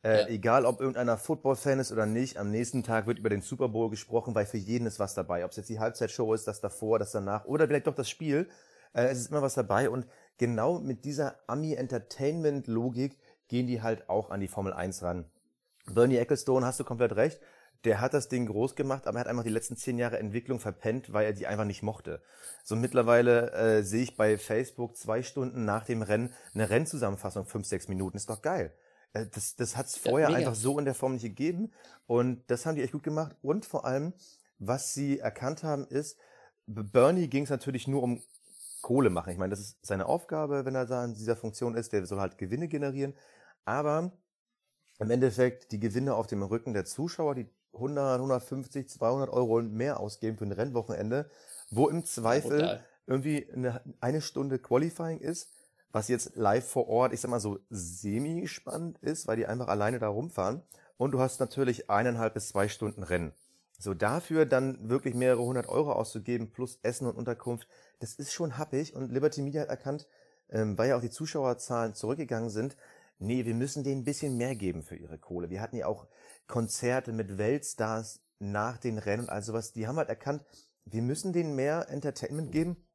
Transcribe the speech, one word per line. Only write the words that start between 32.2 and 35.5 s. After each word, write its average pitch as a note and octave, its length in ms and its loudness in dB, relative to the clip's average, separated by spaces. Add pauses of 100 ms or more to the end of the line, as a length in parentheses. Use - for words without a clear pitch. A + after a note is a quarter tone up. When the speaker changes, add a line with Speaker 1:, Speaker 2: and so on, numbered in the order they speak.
Speaker 1:
das - 180 0
haben D#3+ 100 0
die C#3+ 60 0
echt C3+ 100 -2
gut D3 100 -6
gemacht D#3 400 -4
und D#3+ 220 0
vor - 200 -6
allem, C#3 280 0 (460)
was A#2+ 360 -2
sie C#3 240 0
erkannt B2+ 460 -4